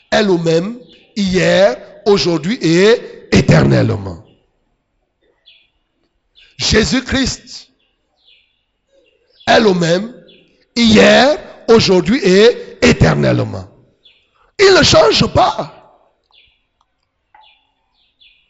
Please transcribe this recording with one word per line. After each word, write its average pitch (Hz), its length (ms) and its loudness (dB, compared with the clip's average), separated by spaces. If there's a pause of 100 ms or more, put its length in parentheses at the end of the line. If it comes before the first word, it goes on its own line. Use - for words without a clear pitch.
(100)
est 220 120 0
le 190 140 0
même 170 420 -4 (380)
hier, 185 600 0 (280)
aujourd'hui 175 560 -2
et 190 720 0
éternellement. 117 920 0 (2250)
Jésus-Christ - 1120 -6 (1800)
est 240 140 0
le 208 140 2
même 175 400 -4 (600)
hier, 220 640 2 (300)
aujourd'hui 196 500 2
et 208 640 0
éternellement. 127 840 -2 (880)
Il 392 160 4
ne 311 80 4
change 440 500 2
pas. - 680 -4 (2500)